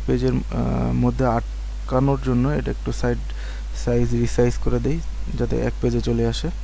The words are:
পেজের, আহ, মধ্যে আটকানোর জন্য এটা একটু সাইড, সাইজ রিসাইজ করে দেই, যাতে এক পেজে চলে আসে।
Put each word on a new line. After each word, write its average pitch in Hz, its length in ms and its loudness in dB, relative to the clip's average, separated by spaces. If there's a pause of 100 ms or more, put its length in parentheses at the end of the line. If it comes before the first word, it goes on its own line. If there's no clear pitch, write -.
পেজের, 127 280 2
আহ, 123 600 0
মধ্যে 123 320 2
আটকানোর 131 1000 0
জন্য 127 240 2
এটা 143 220 -2
একটু - 200 -4
সাইড, 120 260 0 (680)
সাইজ 120 260 2
রিসাইজ 120 460 4
করে 123 220 2
দেই, 139 200 0 (400)
যাতে 117 220 0
এক 117 200 0
পেজে 120 200 2
চলে 117 260 2
আসে। 117 220 -2 (140)